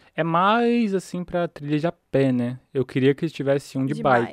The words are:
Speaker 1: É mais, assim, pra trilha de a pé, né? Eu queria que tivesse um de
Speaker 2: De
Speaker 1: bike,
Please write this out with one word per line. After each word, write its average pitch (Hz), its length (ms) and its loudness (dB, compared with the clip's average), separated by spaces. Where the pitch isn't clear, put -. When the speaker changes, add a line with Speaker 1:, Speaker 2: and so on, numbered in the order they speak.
Speaker 1:
É 160 80 -2
mais, 208 720 2
assim, 180 280 -6
pra 175 240 -4
trilha 147 300 -4
de 151 80 -2
a 170 60 -2
pé, 135 400 0
né? 123 280 -2
Eu 135 100 0
queria 135 300 2
que 156 160 -4
tivesse 139 480 -4
um 135 80 0
de 135 80 -2
Speaker 2:
De 151 80 -6
Speaker 1:
bike, 123 320 4